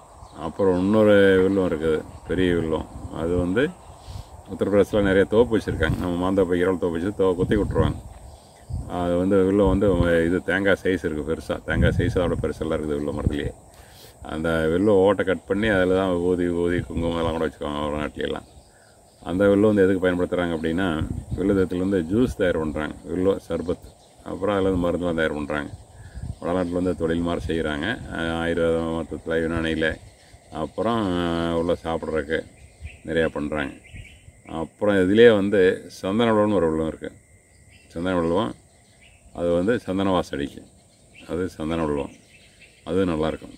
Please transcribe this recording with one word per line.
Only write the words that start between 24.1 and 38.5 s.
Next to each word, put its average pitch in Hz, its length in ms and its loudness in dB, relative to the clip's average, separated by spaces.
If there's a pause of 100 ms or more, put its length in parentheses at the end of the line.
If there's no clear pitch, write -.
அப்புறம் 90 300 -4
அதுல 95 140 0
இருந்து 90 160 0
மருந்துலாம் 85 360 -2
தயார் 76 180 -2
பண்றாங்க. 73 320 -6 (680)
வடநாட்டுல 87 440 -2
வந்து 90 160 -2
தொழில் 82 300 -2
மாதிரி 85 180 -2
செய்றாங்க. 80 420 -4 (220)
அஹ், 82 260 -6
ஆயுர்வேத 82 540 0
மருத்துவத்துல, 82 500 -6
யுனானியில, 80 500 -2 (640)
அப்புறம், 92 480 -4 (120)
அஹ், 85 420 -2
உள்ள 85 180 0 (100)
சாப்பிட்றதுக்கு 78 580 -4 (640)
நிறையா 80 240 0
பண்றாங்க. 73 440 -6 (760)
அப்புறம் 82 480 -2
இதுலயே 107 360 8
வந்து 101 280 2 (300)
சந்தன 110 400 -2
வில்வம்னு 104 280 2
ஒரு 85 100 2
வில்வம் 80 220 -2
இருக்கு. 76 200 -12 (800)
சந்தன 90 260 -4
வில்வம், 87 380 0 (800)